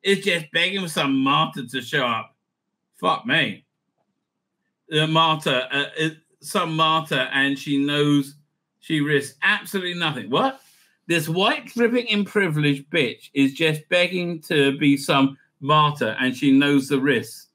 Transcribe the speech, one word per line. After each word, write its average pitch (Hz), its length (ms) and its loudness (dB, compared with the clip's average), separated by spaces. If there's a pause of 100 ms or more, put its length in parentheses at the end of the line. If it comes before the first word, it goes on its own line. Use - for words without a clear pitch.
It's 196 220 0
just 170 280 -2
begging 185 280 -2
for 175 80 -6
some 139 340 0
martyr 147 440 0
to 127 140 -8
show 127 260 -2
up. 113 280 -4 (600)
Fuck - 280 -2
me. 123 400 -2 (1200)
The 156 180 0
martyr, 156 640 2
uh, 139 140 -2 (120)
it, 156 200 -4 (240)
some 165 340 -4
martyr, 156 580 0
and 139 240 0
she 143 220 -2
knows 143 560 2 (460)
she 160 200 -2
risks 143 420 -2
absolutely 190 520 -2
nothing. 151 340 -4
What? 233 320 0 (460)
This 160 220 -2
white, 208 380 0
dripping 233 400 0
in 208 180 0
privilege 151 640 0
bitch - 440 -2
is 135 220 2
just 151 340 -2
begging 175 540 0
to 139 360 2
be 143 180 4
some 139 420 2 (220)
martyr, 143 580 2
and 127 160 -2
she 139 160 2
knows 139 380 4
the 139 120 0
risks. 131 540 -2